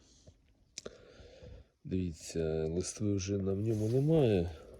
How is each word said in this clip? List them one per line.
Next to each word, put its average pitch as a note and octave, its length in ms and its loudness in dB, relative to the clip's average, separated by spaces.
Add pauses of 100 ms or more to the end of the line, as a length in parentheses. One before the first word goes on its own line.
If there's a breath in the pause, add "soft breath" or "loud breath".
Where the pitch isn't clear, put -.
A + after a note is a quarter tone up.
(1800 loud breath)
Дивіться, E2 840 -2
листви F#2 460 -2
вже G2 240 -2
на F#2+ 180 0
ньому G#2+ 340 0
немає. B2 600 4 (280 loud breath)